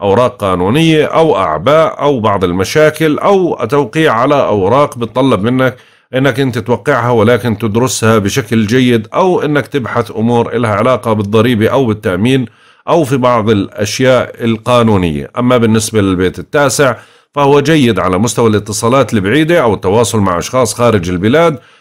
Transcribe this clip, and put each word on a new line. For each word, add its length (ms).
أوراق 360
قانونية 680
أو 320
أعباء 680
أو 180
بعض 240
المشاكل 760
أو 460
توقيع 480
على 220
أوراق 640
بتطلب 440
منك 340
إنك 260
أنت 180
توقعها 520
ولكن 480
تدرسها 600
بشكل 480
جيد، 480
أو 280
إنك 240
تبحث 440
أمور 460
إلها 180
علاقة 380
بالضريبة 560
أو 180
بالتأمين 600
أو 160
في 120
بعض 340
الأشياء 920
القانونية. 920
أما 180
بالنسبة 440
للبيت 380
التاسع 580
فهو 260
جيد 380
على 200
مستوى 320
الاتصالات 640
البعيدة 480
أو 120
التواصل 460
مع 180
أشخاص 360
خارج 360
البلاد، 480